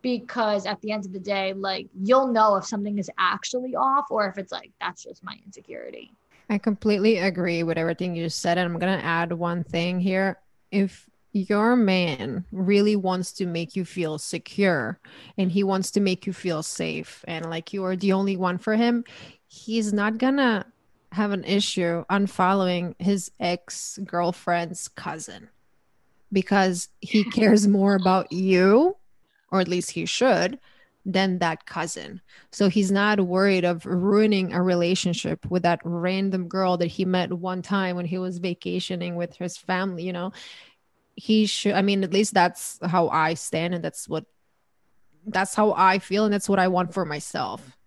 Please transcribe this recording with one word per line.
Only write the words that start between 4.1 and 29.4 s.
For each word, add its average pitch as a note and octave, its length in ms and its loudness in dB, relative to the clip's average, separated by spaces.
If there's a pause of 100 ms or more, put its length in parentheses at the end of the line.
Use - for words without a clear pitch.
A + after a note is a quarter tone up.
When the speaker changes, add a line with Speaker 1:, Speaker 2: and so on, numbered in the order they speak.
Speaker 1:
if F#3+ 120 -8
it's F#3 120 -10
like, F3 200 -12 (100)
"That's F3+ 220 -8
just - 200 -18
my - 220 -10
insecurity." A#1+ 640 -16 (380)
Speaker 2:
I G#3 80 0
completely G#3 600 2
agree F3 440 0
with E3 160 0
everything E3+ 380 -2
you E3 140 -4
said. E3+ 280 0
And F3 160 0
I'm E3 60 -6
gonna F#3 140 0 (100)
add E3+ 300 0
one E3+ 300 -4
thing F3 360 -2
here. F#3+ 400 0 (320)
If G3 360 -2 (260)
your G#3 420 2
man F#3 760 2
really G3+ 440 4
wants F#3 380 -2
to F#3+ 120 -4
make E3+ 300 -6
you F#3 100 -2
feel D#3 320 -4
secure E3+ 840 -2 (380)
and F#3 140 0
he G3+ 120 2
wants F#3+ 280 0
to - 80 2
make F#3+ 260 0
you F#3+ 80 -6
feel E3 300 -4
safe D#3+ 640 -8
and E3 200 -8
like E3 260 -8
you G3 120 -6
are F#3 100 -2
the F#3+ 180 0
only G3 220 0
one F3+ 220 -2
for G#3+ 180 0
him, A#3 280 2 (440)
he's G#3+ 460 -4
not G#3+ 240 0
gonna B3+ 480 2 (460)
have G3+ 200 0
an G3 120 -2
issue F3 680 0
unfollowing F#3 880 0
his F#3+ 400 -2
ex-girlfriend's F3 1500 -4
cousin - 600 -14 (840)
because F#3+ 580 2 (120)
he G#3+ 220 2
<laughs> - 160 -2
cares G#3+ 280 6
more G3 260 4
about F#3 380 2
you, F#3+ 680 6 (540)